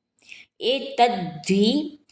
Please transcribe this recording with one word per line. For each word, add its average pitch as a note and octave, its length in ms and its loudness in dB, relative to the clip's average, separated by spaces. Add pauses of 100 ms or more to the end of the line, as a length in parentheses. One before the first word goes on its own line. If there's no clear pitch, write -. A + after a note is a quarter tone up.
(600)
"એતદ્ધિ A3 1400 0 (140)